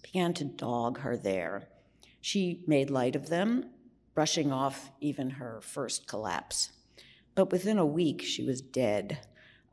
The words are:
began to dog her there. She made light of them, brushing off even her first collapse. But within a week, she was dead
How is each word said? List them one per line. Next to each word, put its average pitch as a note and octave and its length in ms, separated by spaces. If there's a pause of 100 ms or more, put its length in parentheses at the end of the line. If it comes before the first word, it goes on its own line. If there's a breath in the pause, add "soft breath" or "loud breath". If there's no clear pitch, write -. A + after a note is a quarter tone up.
began F3 320
to E3 120
dog B2 560
her B2 160
there. F#2+ 520 (520 soft breath)
She F3 460
made C#3+ 220
light C3 280
of C#3 120
them, G3+ 380 (480)
brushing D3+ 360
off C3+ 400 (100)
even C#3+ 300
her B2 300
first - 460
collapse. - 680 (640 loud breath)
But F#3+ 180
within F#3 240
a F#3 80
week, D3+ 380
she - 220
was B2 180
dead G#2 560 (540 loud breath)